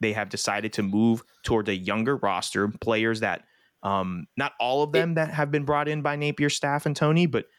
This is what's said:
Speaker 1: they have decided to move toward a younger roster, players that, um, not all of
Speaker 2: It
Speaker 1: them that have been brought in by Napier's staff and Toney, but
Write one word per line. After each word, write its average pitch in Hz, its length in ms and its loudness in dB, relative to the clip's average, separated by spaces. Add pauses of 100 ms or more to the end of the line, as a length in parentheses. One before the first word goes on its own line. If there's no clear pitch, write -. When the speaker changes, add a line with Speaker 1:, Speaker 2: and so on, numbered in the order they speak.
Speaker 1:
they 107 120 0
have 104 160 -4
decided 104 460 -4
to 110 80 -2
move 110 400 2 (200)
toward 107 280 2
a 101 40 0
younger 107 420 -2
roster, 101 520 0
players 113 520 0
that, 95 260 -2 (360)
um, 92 440 -2 (100)
not 139 240 -2
all 127 220 2
of 151 80 0
Speaker 2:
It - 20 -2
Speaker 1:
them 165 220 2
that 160 180 0
have 147 180 -2
been 147 140 0
brought 147 240 0
in 151 140 -4
by 147 140 -2
Napier's 147 400 0
staff 143 300 -2
and 151 80 0
Toney, 160 320 4
but 117 200 0 (120)